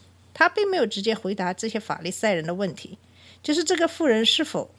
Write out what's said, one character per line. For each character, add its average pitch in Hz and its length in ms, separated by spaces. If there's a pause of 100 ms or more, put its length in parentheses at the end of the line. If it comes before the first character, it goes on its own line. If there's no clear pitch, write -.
(340)
他 330 160
并 403 180
没 381 100
有 277 80
直 202 160
接 220 120
回 208 220
答 185 180
这 226 160
些 220 100
法 170 220
利 165 80
赛 208 240
人 160 100
的 175 120
问 190 180
题， - 240 (460)
就 302 100
是 330 100
这 349 120
个 339 120
妇 320 200
人 226 180
是 - 180
否 - 360